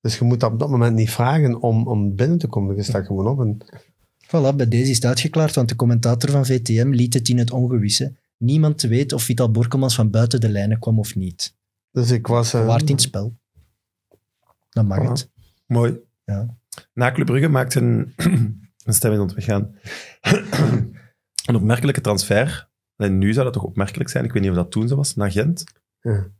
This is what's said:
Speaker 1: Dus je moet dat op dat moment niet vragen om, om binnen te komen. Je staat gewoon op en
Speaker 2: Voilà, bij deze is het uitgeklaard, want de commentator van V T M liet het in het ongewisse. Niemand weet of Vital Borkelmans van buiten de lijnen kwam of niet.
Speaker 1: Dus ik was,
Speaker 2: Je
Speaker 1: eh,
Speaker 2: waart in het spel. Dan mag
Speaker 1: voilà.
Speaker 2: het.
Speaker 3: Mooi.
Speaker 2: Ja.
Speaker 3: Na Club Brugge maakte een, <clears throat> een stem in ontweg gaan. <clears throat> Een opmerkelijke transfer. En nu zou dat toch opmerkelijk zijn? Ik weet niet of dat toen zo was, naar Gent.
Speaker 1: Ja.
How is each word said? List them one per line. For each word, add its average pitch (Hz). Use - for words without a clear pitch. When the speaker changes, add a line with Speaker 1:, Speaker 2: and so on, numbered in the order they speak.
Speaker 1:
Dus 117
je 120
moet 120
dat 117
op 113
dat 113
moment 120
niet 110
vragen 127
om, 117
om 104
binnen 156
te -
komen. 98
Je 104
staat 101
gewoon 98
op 135
en 107
Speaker 2:
Voilà, 143
bij 127
deze 123
is 120
het -
uitgeklaard, 151
want 123
de 113
commentator 120
van 139
V 131
T 120
M 117
liet 120
het 117
in 123
het 117
ongewisse. 123
Niemand 151
weet 127
of 117
Vital 120
Borkelmans 120
van 110
buiten 117
de 110
lijnen 104
kwam 113
of 104
niet. 92
Speaker 1:
Dus 120
ik 117
was, 117
Speaker 2:
Je 120
Speaker 1:
eh, 113
Speaker 2:
waart 120
in 123
het 113
spel. 110
Dan 110
mag 95
Speaker 1:
voilà. 117
Speaker 2:
het. -
Speaker 3:
Mooi. 120
Speaker 2:
Ja. 104
Speaker 3:
Na 123
Club 127
Brugge 135
maakte 131
een, 117
<clears throat> 117
een 110
stem 110
in 104
ontweg 95
gaan. 101
<clears throat> -
Een 120
opmerkelijke 120
transfer. 104
En 98
nu 101
zou 131
dat 123
toch -
opmerkelijk -
zijn? 127
Ik 120
weet 104
niet 95
of 90
dat 87
toen 110
zo 139
was, 143
naar 101
Gent. 123
Speaker 1:
Ja. 101